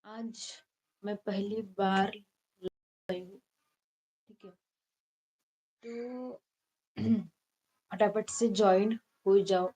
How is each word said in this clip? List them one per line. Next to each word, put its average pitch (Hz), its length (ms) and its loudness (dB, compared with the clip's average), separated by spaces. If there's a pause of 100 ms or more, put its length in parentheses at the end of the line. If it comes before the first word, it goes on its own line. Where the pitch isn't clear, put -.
आज 226 380 -10 (600)
मैं 208 140 -6
पहली 202 460 -4 (160)
बार 196 340 2 (500)
लाइव - 480 -14
आई 180 100 -4
हूँ, 180 180 -18 (920)
ठीक 214 160 -20
है? 190 80 -20 (1300)
तो 240 580 -10 (560)
<clears throat> 208 340 0 (600)
फटाफट 208 400 0
से 233 220 0
ज्वाइन 202 460 4 (280)
हो 196 160 6
जाओ। 185 340 0